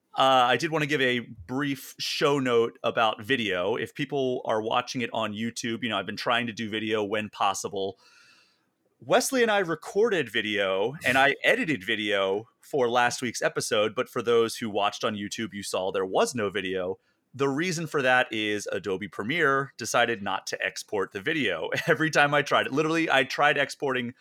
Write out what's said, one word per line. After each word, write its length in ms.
uh, 40
I 360
did 120
wanna 160
give 140
a 200
brief 760
show 420
note 440
about 400
video. 540
If 180
people 480
are 180
watching 380
it 140
on 180
YouTube, 500
you 60
know, 100
I've 80
been 120
trying 300
to 60
do 160
video 360
when 240
possible. 680
Wesley 440
and 80
I 80
recorded 680
video 680
and 120
I 180
edited 400
video 640
for 300
last 320
week's 200
episode, 540
but 140
for 120
those 360
who 120
watched 360
on 100
YouTube, 380
you 100
saw 260
there 160
was 300
no 140
video. 500
The 140
reason 380
for 160
that 280
is 400
Adobe 360
Premiere 720
decided 420
not 240
to 180
export 500
the 60
video. 580
<laughs> 100
Every 240
time 240
I 80
tried 240
it, 40
literally, 380
I 140
tried 340
exporting 640